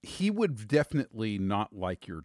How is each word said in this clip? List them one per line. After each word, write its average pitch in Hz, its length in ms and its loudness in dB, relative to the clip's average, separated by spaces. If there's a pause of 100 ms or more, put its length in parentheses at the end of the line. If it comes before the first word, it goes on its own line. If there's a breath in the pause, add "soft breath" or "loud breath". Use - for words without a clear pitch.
He - 280 -2
would 156 380 0
definitely 117 680 0
not 101 360 0
like 92 320 -4
your 82 180 -10